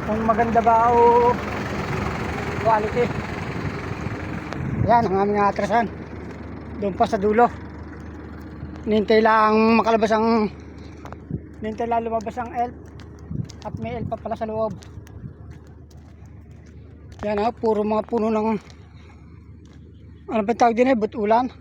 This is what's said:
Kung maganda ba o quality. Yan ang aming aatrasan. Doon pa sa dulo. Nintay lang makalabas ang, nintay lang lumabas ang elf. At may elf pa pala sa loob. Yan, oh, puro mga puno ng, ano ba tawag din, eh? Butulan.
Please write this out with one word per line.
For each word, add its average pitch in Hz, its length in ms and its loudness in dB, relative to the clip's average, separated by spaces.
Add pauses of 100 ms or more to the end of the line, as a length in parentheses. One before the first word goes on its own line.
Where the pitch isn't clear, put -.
Kung 214 220 -2
maganda 226 340 4
ba 226 320 4
o 240 400 6 (1300)
quality. 220 440 2 (1800)
Yan 233 200 6
ang 190 120 0
aming 202 240 2
aatrasan. 202 480 0 (880)
Doon 196 160 -4
pa 226 100 2
sa 220 140 0
dulo. 214 320 4 (1400)
Nintay 214 340 4
lang 220 560 6
makalabas 220 380 4
ang, 220 340 2 (1120)
nintay 220 240 -6
lang 233 220 0
lumabas 226 320 -4
ang 240 160 -8
elf. 240 220 -4 (880)
At 214 160 -8
may 226 180 -8
elf 214 100 -8
pa 226 80 -6
pala 214 220 -8
sa 226 80 -4
loob. 220 260 -4 (2500)
Yan, 208 160 -2
oh, 233 80 2
puro 220 320 0
mga 214 240 2
puno 226 240 0
ng, 214 240 2 (1800)
ano 220 160 0
ba 226 80 0
tawag 233 240 4
din, 247 100 6
eh? 269 60 4
Butulan. 220 560 0 (100)